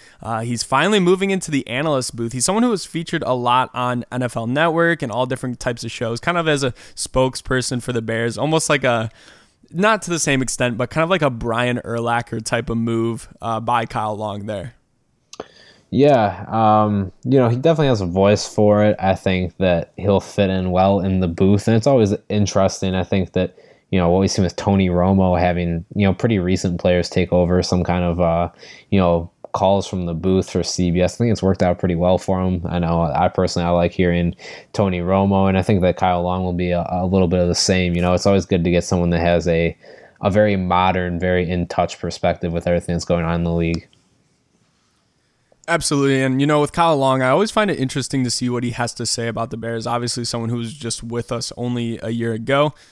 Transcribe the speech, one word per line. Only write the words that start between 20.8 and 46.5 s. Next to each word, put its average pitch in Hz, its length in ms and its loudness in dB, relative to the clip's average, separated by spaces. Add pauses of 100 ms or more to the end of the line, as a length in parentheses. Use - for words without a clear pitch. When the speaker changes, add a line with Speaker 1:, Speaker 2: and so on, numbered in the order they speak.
Speaker 2:
in 95 200 0
the 92 80 2
booth, 98 400 2
and 113 100 4
it's 110 80 0
always 113 300 4 (140)
interesting. 95 640 0
I 92 80 0
think 92 300 -2
that, 92 220 -2 (360)
you 92 80 2
know, 85 100 4
what 92 100 4
we've 95 120 2
seen 101 120 0
with 87 120 -2
Tony 98 340 0
Romo 90 500 2
having, 87 540 -2
you 101 140 2
know, 95 80 4
pretty 113 240 0
recent 90 420 -2
players 90 300 2
take 90 200 0
over 90 300 2
some 90 220 0
kind 90 200 0
of, 85 160 -2
uh, 85 300 0 (400)
you 101 100 2
know, 87 300 2 (220)
calls 98 340 0
from 90 220 -6
the 85 80 -4
booth 92 340 0
for 90 140 -2
C 90 260 -2
B 87 120 2
S. 87 120 0
I - 60 -20
think 117 120 2
it's 95 120 -2
worked 95 180 2
out 90 160 2
pretty 90 160 -2
well 90 240 2
for 92 240 -2
him. 92 260 0
I 85 120 -4
know 85 240 0
I 80 240 0
personally, 90 400 -2
I - 20 0
like 87 220 2
hearing 87 440 0 (360)
Tony 95 260 0
Romo, 95 500 2
and 95 120 2
I - 20 2
think 95 200 2
that 87 160 2
Kyle 90 260 2
Long 90 200 -2
will 90 100 -2
be 90 180 -2
a, 87 180 -2
a 90 160 -2
little 92 220 2
bit 90 120 2
of 87 100 2
the 87 40 2
same. 90 400 0
You 87 80 0
know, 90 120 2
it's 90 120 0
always 98 220 2
good 90 160 0
to 87 80 0
get 87 120 2
someone 87 280 0
that 85 80 2
has 85 280 2
a, 82 300 0 (460)
a 101 80 0
very 104 240 4
modern, 90 640 0
very 90 280 0
in-touch 87 520 -2
perspective 85 520 -4
with 85 140 -4
everything 87 300 -2
that's 82 100 -4
going 85 200 0
on 85 100 0
in 85 80 -2
the 85 100 0
league. 85 340 -2 (1800)
Speaker 1:
Absolutely. 139 560 2
And, 131 200 0
you 143 60 2
know, 151 120 4